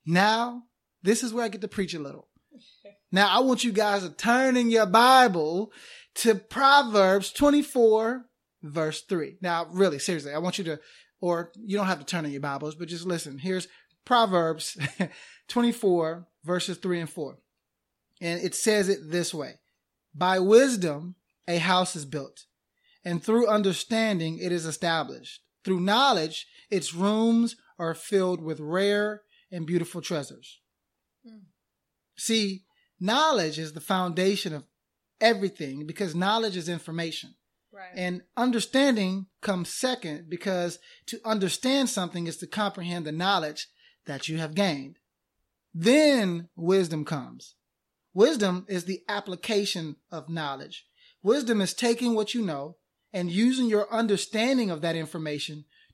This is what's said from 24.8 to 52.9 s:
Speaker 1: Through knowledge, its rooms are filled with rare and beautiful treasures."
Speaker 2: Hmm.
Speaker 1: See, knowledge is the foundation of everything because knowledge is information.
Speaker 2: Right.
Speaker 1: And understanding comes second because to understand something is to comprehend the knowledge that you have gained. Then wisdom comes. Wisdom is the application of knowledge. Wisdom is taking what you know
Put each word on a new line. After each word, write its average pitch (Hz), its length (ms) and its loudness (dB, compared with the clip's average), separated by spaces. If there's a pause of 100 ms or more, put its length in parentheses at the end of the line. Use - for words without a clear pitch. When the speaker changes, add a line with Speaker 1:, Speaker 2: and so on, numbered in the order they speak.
Speaker 1:
Through 185 160 0
knowledge, 202 680 2 (220)
its 185 220 -2
rooms 226 600 2 (240)
are 165 160 -4
filled 185 480 0
with 156 160 -6
rare 202 640 -2 (300)
and 165 120 -8
beautiful 170 380 -2
treasures." - 580 -10 (640)
Speaker 2:
Hmm. 226 140 -20 (800)
Speaker 1:
See, 202 480 -2 (340)
knowledge 208 600 0
is 156 160 -10
the 165 80 -12
foundation 185 720 -2
of 139 100 -12 (560)
everything 180 680 0
because 165 280 -6
knowledge 202 420 0
is 165 100 -6
information. 165 680 -8 (360)
Speaker 2:
Right. 190 240 -20
Speaker 1:
And 180 280 -6 (160)
understanding 226 880 0 (160)
comes 180 260 -2
second 175 640 -6
because 175 480 -4 (300)
to 226 140 -12
understand 220 680 0
something 175 360 -4
is 160 120 -8
to - 80 -12
comprehend 175 580 -6
the 151 80 -8
knowledge 170 560 -2 (380)
that 147 240 -8
you 160 80 -4
have 156 160 -6
gained. 156 420 -2 (800)
Then 208 800 4
wisdom 165 480 0
comes. 123 500 -10 (600)
Wisdom 202 520 2
is 180 200 -6
the 185 240 -8
application 196 840 -4 (140)
of 156 200 -12
knowledge. 147 560 -8 (360)
Wisdom 226 380 2
is 185 140 -2
taking 233 400 0
what 214 180 -2
you 240 80 -4
know 156 360 -6 (360)